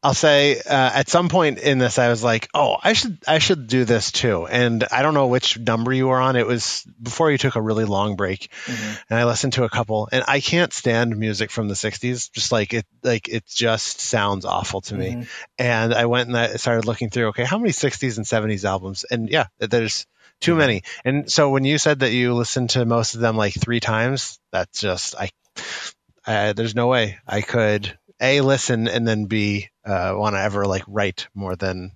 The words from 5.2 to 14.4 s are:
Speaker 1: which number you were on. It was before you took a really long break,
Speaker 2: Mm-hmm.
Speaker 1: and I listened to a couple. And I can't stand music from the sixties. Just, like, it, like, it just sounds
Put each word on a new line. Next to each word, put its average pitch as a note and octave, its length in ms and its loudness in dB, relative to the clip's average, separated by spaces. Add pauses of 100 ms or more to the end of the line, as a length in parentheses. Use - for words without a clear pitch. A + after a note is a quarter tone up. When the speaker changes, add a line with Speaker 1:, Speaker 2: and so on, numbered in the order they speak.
Speaker 1:
which B2 320 0
number A#2 340 0
you C3 140 2
were C3 120 2
on. C3 160 2
It A#2 120 2
was - 360 -4 (180)
before A#2+ 300 0
you C3+ 60 2
took - 180 0
a A2+ 60 0
really A2 240 0
long G2+ 300 0
break, F#2+ 340 -4 (160)
Speaker 2:
Mm-hmm. A2 280 -8 (160)
Speaker 1:
and A2+ 100 2
I A#2+ 60 4
listened A#2+ 280 0
to C3 100 2
a A2 60 0
couple. A2 420 -2
And B2+ 160 0
I C#3 120 2
can't E3+ 340 0
stand A#2 440 0
music G#2+ 340 -4
from A2 160 -4
the G2+ 80 -4
sixties. A#2+ 540 -4
Just, - 220 -4
like, A2 220 0
it, A2+ 120 -2 (180)
like, A#2 240 0
it A2+ 200 -4
just - 540 -2
sounds G2+ 440 0